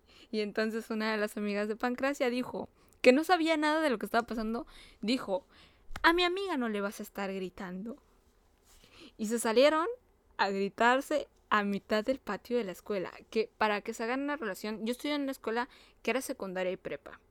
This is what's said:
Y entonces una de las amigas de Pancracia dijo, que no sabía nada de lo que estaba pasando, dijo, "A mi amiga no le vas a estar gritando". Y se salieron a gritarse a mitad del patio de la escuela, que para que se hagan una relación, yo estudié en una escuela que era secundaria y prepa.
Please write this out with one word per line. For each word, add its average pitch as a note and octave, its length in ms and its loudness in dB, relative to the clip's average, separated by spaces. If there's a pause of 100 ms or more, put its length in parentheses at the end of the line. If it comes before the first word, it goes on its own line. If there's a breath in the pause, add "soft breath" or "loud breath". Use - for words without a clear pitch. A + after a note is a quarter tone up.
(320 loud breath)
Y G#3+ 100 -2
entonces A3 480 -4
una A3 220 -2
de G#3+ 60 -2
las G#3 200 -2
amigas G#3 300 -2
de G#3+ 80 -4
Pancracia B3+ 540 -2
dijo, B3 400 -4 (320 soft breath)
que B3 120 10
no D4+ 100 4
sabía E4 340 4
nada D4+ 240 2
de D#4 80 2
lo G#3+ 100 0
que G#3+ 60 -6
estaba A#3 220 0
pasando, B3 400 -6 (340 loud breath)
dijo, G3+ 440 -2 (580 loud breath)
"A E4 80 8
mi F4 120 4
amiga F4+ 340 0
no A#3+ 120 -2
le G3+ 120 -2
vas G3+ 180 -4
a G#3+ 40 -10
estar G3 300 -6
gritando". F#3+ 600 -8 (1200 loud breath)
Y G#3+ 100 -4
se A#3 120 -2
salieron D4 480 6 (500)
a G3 120 2
gritarse A#3 800 2 (200)
a G#3 140 2
mitad G3+ 400 -2
del C4 160 -2
patio A3 380 -6
de A3 80 -2
la F3+ 80 -8
escuela, F#3+ 400 -6 (160)
que A3 280 0
para G#3 240 0
que A3+ 120 -8
se A#3+ 100 -6
hagan B3+ 200 -2
una C#4+ 120 -2
relación, G#3+ 500 -6
yo A3+ 60 0
estudié D4 240 -2
en C#4+ 60 -2
una C4+ 100 -2
escuela A#3+ 380 -4 (320 loud breath)
que A3+ 100 -2
era A3+ 100 -2
secundaria F#3 500 -4
y F#3 60 -6
prepa. - 420 -12 (120)